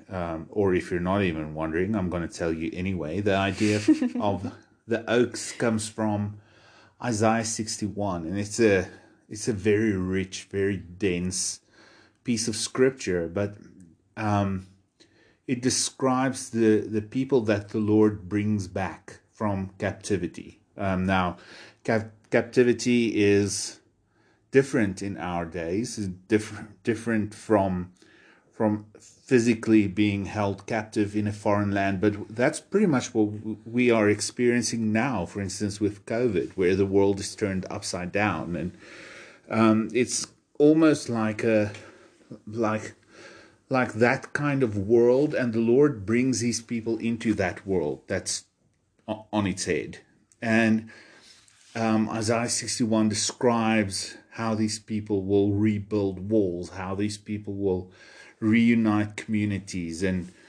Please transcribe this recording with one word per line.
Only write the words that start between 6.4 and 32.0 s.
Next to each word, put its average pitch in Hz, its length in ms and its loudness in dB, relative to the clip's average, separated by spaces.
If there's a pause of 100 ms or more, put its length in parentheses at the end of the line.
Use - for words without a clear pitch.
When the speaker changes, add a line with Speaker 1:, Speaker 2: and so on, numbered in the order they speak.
Speaker 1:
Isaiah 113 400 2
sixty-one, 101 800 -6
and 92 140 -4
it's 104 200 -6
a, 98 300 4 (400)
it's 110 200 -8
a 120 40 0
very 104 400 2
rich, 92 580 -4
very 98 260 -2
dense 90 840 -4 (640)
piece 117 260 -2
of 107 60 -4
scripture, 98 760 0
but, 101 260 -4 (640)
um, 101 500 0 (800)
it 123 160 -4
describes 131 880 -2
the, 110 300 4
the 107 200 -4
people 131 400 0
that 104 300 0
the 117 100 -4
Lord 104 480 2
brings 104 400 -2
back - 520 -8 (120)
from 95 460 -4
captivity. - 800 -4 (160)
Um, 92 300 -2
now, 92 320 0 (440)
cap-, 110 300 -2 (180)
captivity 120 920 2
is 101 580 2 (720)
different 131 520 2
in 98 140 -8
our 87 300 -4
days, 92 520 -4
is 101 100 -4 (200)
diff-, - 360 0 (200)
different 110 500 -2
from, 92 580 0 (600)
from 104 340 -2 (120)
physically 113 880 2
being 101 400 0
held 101 400 -4
captive 107 500 -4
in 104 100 0
a 101 60 -2
foreign 104 400 0
land, 98 280 0